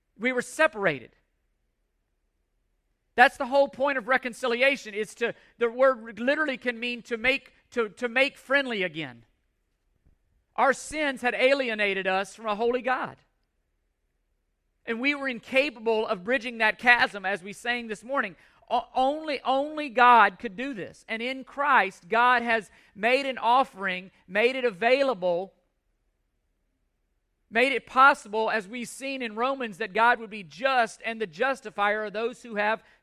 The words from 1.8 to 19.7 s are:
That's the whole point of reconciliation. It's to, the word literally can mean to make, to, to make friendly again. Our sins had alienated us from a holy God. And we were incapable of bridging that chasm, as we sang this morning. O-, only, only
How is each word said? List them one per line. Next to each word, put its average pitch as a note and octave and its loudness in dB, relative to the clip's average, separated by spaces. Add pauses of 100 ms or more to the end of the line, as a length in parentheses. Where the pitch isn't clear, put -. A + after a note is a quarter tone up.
That's C4 6
the C4+ -6
whole C#4 4
point C#4 -2
of G#3+ -8
reconciliation. B3 0
It's G#3 -6
to, A3+ -4 (240)
the A#3 0
word A#3 0
literally C#4+ 0
can B3 -6
mean A#3+ -8
to A#3+ -8
make, C4 -2 (200)
to, A3+ -2
to B3 -8
make C4+ 0
friendly B3+ -2
again. D3 -8 (1300)
Our C4 4
sins C#4 -4
had A#3+ -2
alienated G#3+ 0
us F#3+ -2
from A3+ -14
a G#3+ -2
holy A#3 0
God. F3 -4 (1700)
And A#3 -6
we C#4+ 0
were C#4 -6
incapable A#3 -2
of F#3+ -4
bridging A#3 -4
that G#3+ 2
chasm, A#3+ 2
as F#3+ -4
we G3+ -12
sang A#3+ -6
this G#3 -12
morning. B3 -4 (320)
O-, A#3+ -2
only, D4 0
only D4 -2